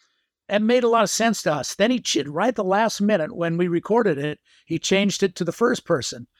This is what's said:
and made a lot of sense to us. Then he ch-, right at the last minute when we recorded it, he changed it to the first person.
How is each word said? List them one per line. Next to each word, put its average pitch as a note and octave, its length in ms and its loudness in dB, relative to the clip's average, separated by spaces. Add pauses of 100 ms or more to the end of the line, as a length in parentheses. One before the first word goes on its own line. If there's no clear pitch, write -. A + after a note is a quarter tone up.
(480)
and G#3+ 180 0
made A#3+ 180 4
a A#3 40 4
lot A3+ 140 4
of F#3+ 80 0
sense A3 320 0
to D#3+ 100 0
us. C#3 220 -6
Then A3 160 2
he B3 100 -2
ch-, - 260 -2
right E3 220 -2
at B3+ 80 0
the G#3 80 -2
last G3+ 360 0
minute G3+ 340 0
when E3+ 220 -2
we F3+ 120 2
recorded F3 500 2
it, D3+ 200 -6 (260)
he D#3+ 140 -4
changed G3 440 0
it F#3+ 140 0
to F3 80 -4
the E3 80 -4
first A#3+ 320 0
person. C3 420 -4 (140)